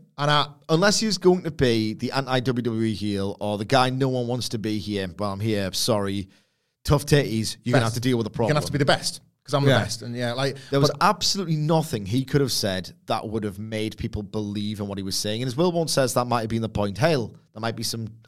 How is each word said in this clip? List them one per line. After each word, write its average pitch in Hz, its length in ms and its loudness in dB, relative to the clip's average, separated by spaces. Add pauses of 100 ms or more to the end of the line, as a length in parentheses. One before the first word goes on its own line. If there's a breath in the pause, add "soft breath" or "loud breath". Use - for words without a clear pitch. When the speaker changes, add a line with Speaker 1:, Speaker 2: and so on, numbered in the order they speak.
(160)
Speaker 1:
And 147 140 0
I, 147 160 4 (220)
Speaker 2:
unless 190 320 4
he 220 60 0
was 202 120 0
going 185 240 6
to 165 80 -4
be 113 440 2
the 110 180 -4
anti-W 127 500 0
W 113 220 0
E 110 100 0
heel 101 460 -2
or 104 180 -2
the 107 60 -4
guy 127 260 4
no 131 180 0
one 127 200 -2
wants 120 220 -4
to 120 80 -4
be 107 200 -2
here, 98 300 -2 (100)
"Well, 101 140 -2
I'm 95 80 -8
here, 101 320 0
sorry. 98 560 0 (560 soft breath)
Tough 147 220 2
titties, 110 580 2
you're 120 80 0
gonna 120 140 4
Speaker 1:
Best. 113 80 0
Speaker 2:
have - 0 -
to 120 60 -4
deal 127 180 2
with 110 80 -2
the 104 40 -4
Speaker 1:
You're 113 180 0
gonna 147 120 2
have - 40 -6
Speaker 2:
problem." - 20 -6
Speaker 1:
to - 60 -4
be 143 60 -2
the 143 60 4
best, - 360 0 (240)
'cause - 100 -4
I'm 139 100 2
the 139 60 6
Speaker 2:
Yeah. 123 120 6
Speaker 1:
best. - 200 -6
And 120 120 -8
yeah, 120 200 -2
like, 131 240 -4 (120)
Speaker 2:
There 135 100 2
was 147 100 4
Speaker 1:
but 147 100 -8
Speaker 2:
absolutely 180 560 0
nothing 151 480 0
he 117 200 0
could 143 180 2
have 123 100 0
said 92 420 -2 (120)
that 117 220 -2
would 107 160 -4
have 98 140 -8
made 110 380 -4
people 107 260 -6
believe 104 580 -6
in 104 60 -4
what 98 120 -6
he 98 40 -8
was 95 140 -6
saying. 107 240 -2
And 131 80 -4
as 120 60 -6
Wilborn 170 340 0
says, 127 260 0
that 123 120 2
might 120 160 0
have 110 80 -4
been 113 120 0
the 110 60 -2
point. 101 300 -2
Hell, 135 360 0 (200)
there 110 80 -16
might 117 140 -4
be 120 60 -8
some 113 260 -6 (200)